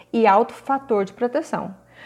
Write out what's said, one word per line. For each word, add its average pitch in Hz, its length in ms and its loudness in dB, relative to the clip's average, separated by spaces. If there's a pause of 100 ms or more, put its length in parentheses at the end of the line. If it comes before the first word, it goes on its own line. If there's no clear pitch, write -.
(120)
e 226 140 2
alto 202 260 4
fator 247 520 -4
de 190 80 -16
proteção. 247 600 -6 (340)